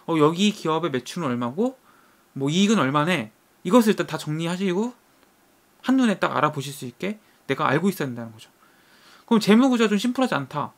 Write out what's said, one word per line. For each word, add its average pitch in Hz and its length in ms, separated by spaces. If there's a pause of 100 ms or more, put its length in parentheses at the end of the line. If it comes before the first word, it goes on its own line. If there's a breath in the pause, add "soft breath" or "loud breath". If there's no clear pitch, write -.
어, 165 120
여기 170 320
기업의 160 400
매출은 139 360
얼마고 127 500 (560 soft breath)
뭐 139 160
이익은 196 300
얼마네, 139 520 (320)
이것을 220 280
일단 175 160
다 156 100
정리하시고 180 760 (880)
한눈에 254 360
딱 135 160
알아보실 139 380
수 135 120
있게 190 340 (280 soft breath)
내가 135 220
알고 156 180
있어야 160 200
된다는 117 260
거죠. 110 160 (760 soft breath)
그럼 226 140
재무 220 300
구조가 233 180
좀 208 100
심플하지 247 380
않다, 139 420